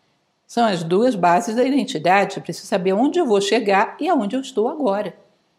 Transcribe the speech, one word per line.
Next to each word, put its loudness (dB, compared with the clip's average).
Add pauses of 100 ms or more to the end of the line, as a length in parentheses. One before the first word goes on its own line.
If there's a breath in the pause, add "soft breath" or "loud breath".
(460)
São -2
as 0
duas 2
bases 2
da 2
identidade. 0
Eu -10
preciso -12
saber 0
onde 0
eu 2
vou 2
chegar 0
e -4
aonde 0
eu -4
estou -2
agora. -4 (440)